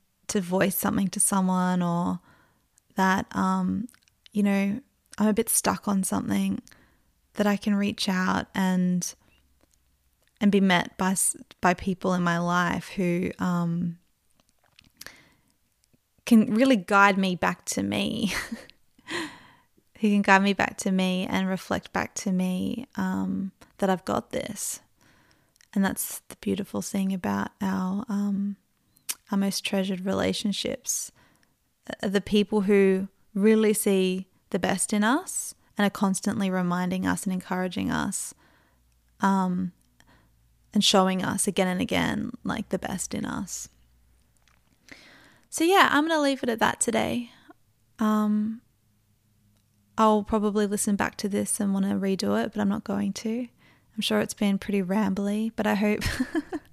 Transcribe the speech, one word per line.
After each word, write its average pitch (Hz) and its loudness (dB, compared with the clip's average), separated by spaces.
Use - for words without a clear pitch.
to 208 -2
voice 185 0
something 196 0
to 202 -4
someone, 185 2
or 175 0
that, 190 2
um, 190 0
you 208 0
know, 202 2
I'm 208 4
a 214 4
bit 220 -2
stuck - 0
on 196 2
something, 196 -2
that 208 2
I 202 2
can 208 0
reach 202 -2
out 185 0
and, 180 0
and 202 4
be 196 6
met 185 2
by 185 2
s-, - -2
by 180 4
people 185 -2
in 175 0
my 175 0
life 175 -2
who, 180 -2
um, 175 -2
can 214 6
really 262 4
guide 196 4
me 190 0
back 180 -2
to - -4
me, 196 -2
<laughs> - -14
who 214 2
can 202 4
guide 196 6
me 202 4
back - -2
to - -2
me 185 0
and 190 -2
reflect - -4
back - -4
to - -4
me, 185 -2
um, 190 -2
that 196 2
I've 185 -2
got - -4
this. - -8
And 196 2
that's - -6
the - -18
beautiful 196 -4
thing 190 -4
about 196 -4
our, 190 -4
um, 202 -2
our 202 0
most 196 0
treasured 190 -2
relationships, - -4
uh, 220 -2
the 196 0
people 208 2
who 190 4
really 214 4
see 190 0
the 196 -2
best 185 -2
in 208 2
us 285 -2
and 202 4
are 196 2
constantly 196 0
reminding 180 -2
us 180 -2
and 185 -4
encouraging 185 -4
us, - -4
um, 185 0
and 202 4
showing 185 4
us - -2
again 190 0
and 180 -2
again, - -2
like, - -6
the 185 -4
best - -8
in - -6
us. - -10
So - -2
yeah, 349 6
I'm 294 2
gonna 320 0
leave 277 0
it 247 -2
at 226 -4
that - 0
today. 233 -2
Um, 214 0
I'll 214 6
probably 214 0
listen 202 0
back 190 -2
to 208 -4
this 202 -2
and 196 0
wanna 196 0
redo 196 0
it, 226 -6
but 208 -4
I'm 208 2
not 208 -2
going 202 -2
to. 233 -6
I'm - -4
sure 208 0
it's - -2
been 202 0
pretty 202 -2
rambly, 202 0
but 214 -2
I 214 2
hope, 208 0